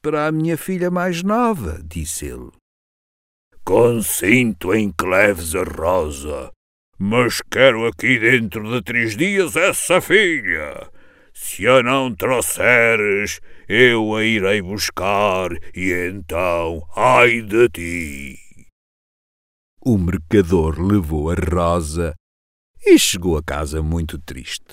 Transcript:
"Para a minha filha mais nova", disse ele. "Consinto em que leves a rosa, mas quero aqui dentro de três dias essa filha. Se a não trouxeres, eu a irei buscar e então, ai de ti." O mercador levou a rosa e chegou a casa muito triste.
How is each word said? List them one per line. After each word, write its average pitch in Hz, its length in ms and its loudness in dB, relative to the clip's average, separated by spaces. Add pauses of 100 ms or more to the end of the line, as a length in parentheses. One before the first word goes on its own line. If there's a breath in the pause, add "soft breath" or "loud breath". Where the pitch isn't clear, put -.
"Para 151 280 -2
a - 20 0
minha 156 260 0
filha 180 320 -4
mais 180 360 -2
nova", 208 580 -2
disse 78 440 -8
ele. 62 260 -12 (1120)
"Consinto 113 1080 2
em 104 200 0
que 85 120 -6
leves 92 520 2
a 90 80 -2
rosa, 78 880 -4 (440)
mas 110 440 0 (100)
quero 117 340 4
aqui 117 360 0
dentro 113 500 0
de 123 120 -2
três 113 340 -4
dias 185 400 0
essa 180 440 2
filha. 120 880 -2 (460 soft breath)
Se - 320 -6
a 127 160 6
não 131 320 0
trouxeres, 107 1300 0 (260 soft breath)
eu 113 480 4
a 110 80 0
irei 104 400 0
buscar 95 880 -2 (240 loud breath)
e 90 160 -2 (180)
então, 85 840 -4
ai 120 480 4
de 110 260 4
ti." 76 800 -8 (1400)
O 117 80 4
mercador 85 840 2
levou 80 500 0
a 85 60 -2
rosa 85 760 -2 (720)
e 370 140 8
chegou 87 380 0
a 76 60 -2
casa 76 380 -4
muito 80 380 -4
triste. - 540 -14